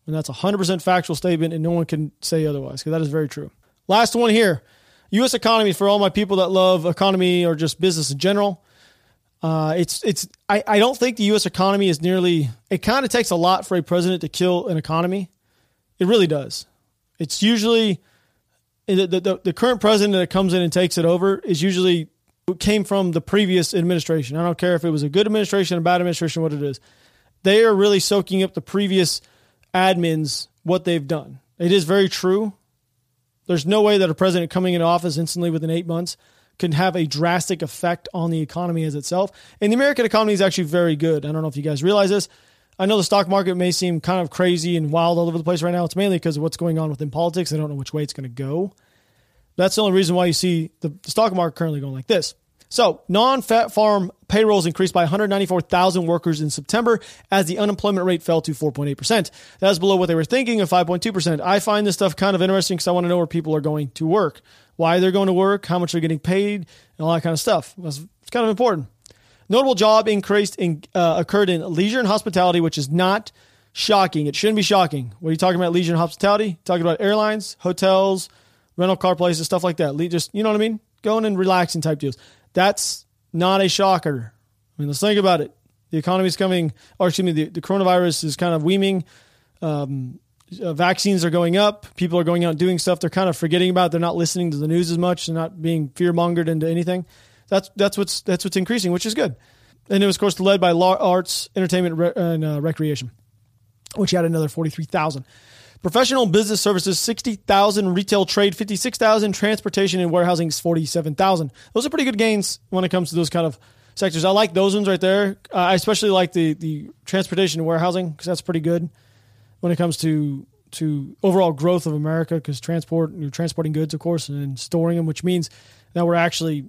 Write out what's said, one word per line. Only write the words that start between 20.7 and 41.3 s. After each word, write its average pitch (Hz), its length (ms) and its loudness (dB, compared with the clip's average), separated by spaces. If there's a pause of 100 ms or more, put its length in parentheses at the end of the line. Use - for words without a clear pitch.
takes 180 240 0
it 165 80 2
over 180 340 2
is 160 220 -2
usually, 180 480 0 (380)
it 180 120 -4
came 208 240 2
from 190 280 0
the 160 100 -2
previous 185 520 0
administration. 160 640 -2
I 165 80 -2
don't 175 140 -2
care 180 180 2
if 156 80 -2
it 170 60 0
was 151 140 0
a 147 60 -2
good 202 180 2
administration, 196 500 0
a 170 40 -2
bad 175 200 2
administration, 170 400 -2
what 156 100 -2
it 147 120 -6
is. 139 180 -6 (640)
They 208 200 6
are 226 100 6
really 202 260 4
soaking 190 440 0
up 185 120 -4
the - 60 -6
previous 190 600 0 (520)
admins, 170 760 0 (160)
what 180 200 0
they've 165 240 -2
done. 139 320 -8 (200)
It 175 120 2
is 190 120 4
very 190 260 2
true. 196 440 -2 (920)
There's 160 200 -2
no 208 160 2
way 208 180 4
that 185 100 2
a 156 60 -2
president 180 360 0
coming 185 220 0
into 170 120 0
office 170 320 0
instantly 170 320 -4
within 160 200 -2
eight 170 180 -4
months 170 300 -6 (420)
can 175 140 0
have 180 220 0
a 170 100 0
drastic 170 560 -2
effect 170 520 -4
on 170 180 -2
the 160 100 -2
economy 165 420 -4
as 147 120 -4
itself. 180 360 -2 (300)
And 208 100 2
the 233 40 4
American 262 300 2
economy 214 280 2
is 190 80 2
actually 185 240 2
very 165 300 2
good. 151 300 0
I 147 60 -6